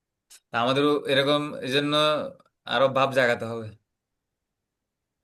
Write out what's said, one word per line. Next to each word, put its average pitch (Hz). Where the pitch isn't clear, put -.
তা -
আমাদেরও 139
এরকম, 143
এই 127
জন্য 147
আরো 123
ভাব 131
জাগাতে 120
হবে। 113